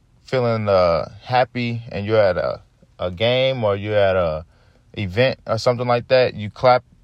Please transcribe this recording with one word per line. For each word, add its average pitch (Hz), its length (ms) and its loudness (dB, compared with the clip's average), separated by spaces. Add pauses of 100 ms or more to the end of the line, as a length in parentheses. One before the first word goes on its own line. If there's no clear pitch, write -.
(240)
feeling, 117 440 -2
uh, 90 420 2 (120)
happy 123 680 -2
and 101 160 -8
you're 110 140 2
at 95 180 2
a, - 240 -6 (380)
a 90 100 -4
game 123 540 0
or 101 140 0
you're 104 180 -6
at 98 220 4
a 80 280 -2 (520)
event 107 500 -2
or 110 100 -2
something 123 300 -2
like 120 220 -2
that, 127 240 4
you 104 160 -10
clap 127 340 2 (200)